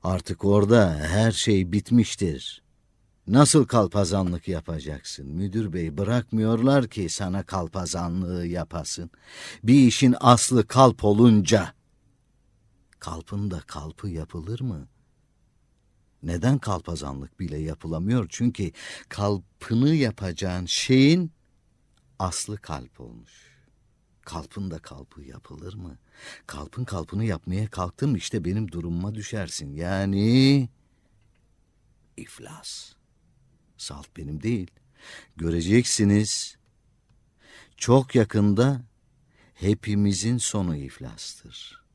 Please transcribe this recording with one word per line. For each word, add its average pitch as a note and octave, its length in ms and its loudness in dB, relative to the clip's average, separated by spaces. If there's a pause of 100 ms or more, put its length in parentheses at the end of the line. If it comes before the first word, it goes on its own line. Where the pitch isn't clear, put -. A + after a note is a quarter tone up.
Artık F2+ 420 -4
orada G2+ 540 6
her G2+ 320 2
şey F#2+ 400 2
bitmiştir. G2+ 920 0 (640)
Nasıl C3 380 6
kalpazanlık F#2+ 840 0
yapacaksın? D2+ 800 -8
Müdür F#2+ 460 -6
bey, D#2+ 240 -6
bırakmıyorlar A2+ 920 2
ki F#2 220 -6
sana F#2+ 340 -4
kalpazanlığı F2 1040 -6
yapasın. E2+ 640 -8 (520)
Bir B2+ 240 8
işin B2 320 4
aslı B2 480 4
kalp B2+ 360 6
olunca, G#2 680 4 (1300)
kalpın F2+ 520 -8
da E2+ 80 -6
kalpı D#2 500 -12
yapılır E2 520 -8
mı? E2+ 260 -8 (1400)
Neden F2 340 0
kalpazanlık C#2+ 800 -6
bile D2+ 180 -8
yapılamıyor? E2 720 -4
Çünkü A#2 420 -4 (380)
kalpını A2 840 0
yapacağın F#2 680 -4
şeyin D3 680 4 (880)
aslı F#2+ 380 -6
kalp B1+ 440 -12
olmuş. A1+ 300 -20 (880)
Kalpın E2+ 500 -10
da D#2+ 80 -10
kalpı - 420 -20
yapılır D2+ 520 -18
mı? F2+ 240 -14 (500)
Kalpın D2 380 -10
kalpını G2 400 -4
yapmaya F#2+ 440 -4
kalktın F#2 400 -4
mı A2+ 80 0
işte E2 280 -6
benim F#2+ 260 -4
durumuma F2 440 -6
düşersin. F2 580 -10
Yani G2+ 960 2 (1500)
iflas. - 760 -18 (840)
Salt D2 300 -14 (100)
benim D2 260 -8
değil. A2 280 -4 (640)
Göreceksiniz. G2+ 1200 2 (1200)
Çok C3 380 4
yakında A2+ 640 2 (720)
hepimizin G#2 840 0
sonu F2+ 380 -4
iflastır. - 1200 -16